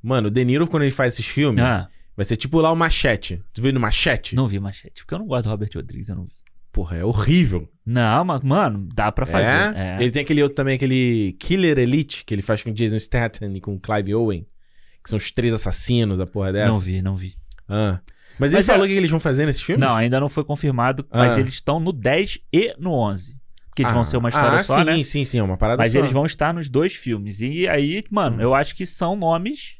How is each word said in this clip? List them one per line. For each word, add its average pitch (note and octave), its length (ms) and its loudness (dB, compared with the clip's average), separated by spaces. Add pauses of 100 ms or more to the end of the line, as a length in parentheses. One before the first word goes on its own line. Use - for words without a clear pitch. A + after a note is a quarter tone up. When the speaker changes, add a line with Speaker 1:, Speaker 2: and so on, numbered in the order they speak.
Speaker 1:
Mano, A#2 260 2
o - 20 0
De B2 140 2
Niro, C#3 220 2
quando D#3+ 180 0
ele C3+ 80 2
faz B2+ 220 0
esses - 120 -4
filmes, C3 360 2
Speaker 2:
Ah. A2 260 2 (280)
Speaker 1:
vai G2+ 80 -2
ser A2 120 -2
tipo D3 240 0
lá D#3+ 100 4
o E3 60 2
Machete. C3 680 0 (100)
Tu - 80 -10
viu C3+ 120 2
no C3 80 0
Machete? A#2 540 0
Speaker 2:
Não B2+ 120 2
vi G2 140 -2
Machete, - 420 -12
porque - 120 -10
eu F3 40 -8
não A3 80 -10
gosto B2+ 180 -2
do A2 60 -2
Robert G#2 240 -4
Rodrigues, - 340 -10
eu F#2+ 80 -8
não F#2 80 -8
vi. - 80 -16 (400)
Speaker 1:
Porra, E2 260 -2
é E2+ 60 -4
horrível. G#2+ 640 2 (160)
Speaker 2:
Não, A#2 400 2
mas, D#3 180 -2
mano, C3+ 520 0
dá G#2+ 180 2
pra C3+ 140 0
fazer. F3 500 2
Speaker 1:
É? F#2 200 -4
Speaker 2:
É. A#2+ 60 0
Speaker 1:
Ele B2 80 2
tem C#3+ 120 -2
aquele D3 200 2
outro C#3+ 140 2
também, C3+ 200 0
aquele B2 640 2
Killer E3 400 2
Elite, C3+ 460 0
que A2+ 100 -4
ele G2 80 -4
faz G#2+ 200 -2
com A2+ 100 -8
Jason A2 260 0
Statham A2 580 -2
e F#2 40 -10
com G2 180 -8
Clive G#2 360 -2
Owen, G#2 320 -2 (560)
que - 80 -10
são G#2+ 60 -2
os - 160 -4
três A#2 200 0
assassinos, G#2+ 680 0
a F#2 60 -4
porra F#2+ 260 -4
dessa. G#2 200 2
Speaker 2:
Não G#2+ 60 2
vi, F#2 240 -4
não F#2+ 140 -2
vi. F#2 180 -10 (340)
Speaker 1:
Ah. G2+ 320 -2 (380)
Mas C#3+ 140 2
Speaker 2:
Mas - 0 -
Speaker 1:
ele G3+ 80 6
Speaker 2:
é F#3+ 40 6
Speaker 1:
falou G3 200 6
o - 20 2
que G3 60 0
eles F#3 180 2
vão D#3+ 80 2
fazer D3 280 0
nesse C#3+ 180 -2
filme? E3 160 -2
Speaker 2:
Não, C3 160 2
ainda A#2+ 240 2
não C#3+ 80 0
foi D3 160 -4
confirmado, C3 680 -2
mas A#2+ 280 4
Speaker 1:
Ah. - 20 4
Speaker 2:
eles G2+ 140 -2
estão D#3 260 -2
no E3 100 0
dez D3+ 480 0 (140)
e G3+ 260 2
no F3 140 -4
onze. G2+ 420 -2 (360)
Porque - 100 -6
eles A#2+ 120 2
Speaker 1:
Ah. - 20 2
Speaker 2:
vão A#2 100 4
ser B2 140 0
uma A#2+ 100 0
história C#3+ 300 2
Speaker 1:
Ah, F#3+ 40 2
Speaker 2:
só, C#3 180 2
Speaker 1:
sim, E3+ 40 4
Speaker 2:
né? D#3 180 2
Speaker 1:
sim, C#3 220 -2
sim, B2+ 140 -2
é A2 40 2
uma F#2 140 -2
parada A#2 260 0
Speaker 2:
Mas A2+ 120 2
Speaker 1:
só. C#3 40 4
Speaker 2:
eles C#3 140 2
vão C#3+ 140 0
estar D#3 260 -2
nos E3 160 -6
dois D3+ 260 0
filmes. G2+ 460 -6
E D3+ 260 -2
aí, D#3+ 440 0
mano, E3 260 0
Speaker 1:
Hum. G#2+ 60 -4
Speaker 2:
eu B2+ 120 4
acho C#3 220 0
que F#3 80 -6
são F3+ 320 -4
nomes F3+ 640 -4